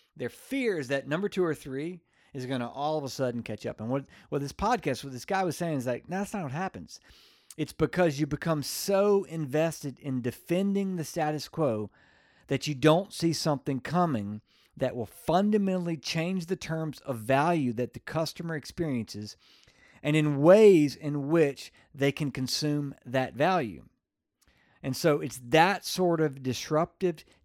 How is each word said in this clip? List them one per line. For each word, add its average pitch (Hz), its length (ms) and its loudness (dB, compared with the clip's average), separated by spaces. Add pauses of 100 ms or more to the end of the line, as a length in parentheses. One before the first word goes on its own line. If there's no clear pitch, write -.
(160)
their 123 140 -6
fear 233 500 -2
is 123 80 -6
that 135 180 -2
number 175 220 -2
two 185 160 0
or 156 100 0
three 151 460 -10 (320)
is 127 140 -8
gonna 123 220 -4
all 151 300 -4
of 143 60 -4
a 131 40 -6
sudden 120 340 -4
catch 110 240 -8
up. 117 140 -8
And 110 80 -6
what, 139 160 -2 (240)
what 143 120 -4
this 139 120 -8
podcast, 196 500 -2
what 139 100 -12
this 123 120 -12
guy 196 200 -2
was 170 120 -2
saying 160 220 -2
is 120 80 -4
like, 120 220 -4
"No, 180 100 -4
that's 202 160 -6
not 196 100 -4
what 127 80 -6
happens." 156 480 -8 (560)
It's 156 160 -6
because 156 480 2
you 156 60 0
become 147 360 -2
so 196 640 2
invested 151 720 -4
in 131 240 -4
defending 190 720 0
the 160 80 -4
status 151 440 -4
quo 110 420 -2 (560)
that 135 220 -2
you 147 60 -2
don't 156 380 4
see 165 200 0
something 139 480 -2
coming 123 600 -2 (360)
that 131 180 -4
will 117 120 -6
fundamentally 185 920 2
change 165 500 -4
the 180 100 -4
terms 160 440 -6
of 123 180 -6
value 135 540 2
that 120 200 -2
the - 80 -14
customer 165 540 -6
experiences 120 840 -6 (640)
and 151 140 0
in 151 240 2
ways 180 540 10
in 143 340 -6
which 151 440 2 (200)
they 139 200 0
can 143 180 -2
consume 143 640 -4 (100)
that 127 300 -2
value. 123 500 0 (1000)
And 131 140 -4
so 147 240 2
it's 127 280 -8
that 170 360 4
sort 170 360 0
of 139 220 0
disruptive 151 840 -2 (200)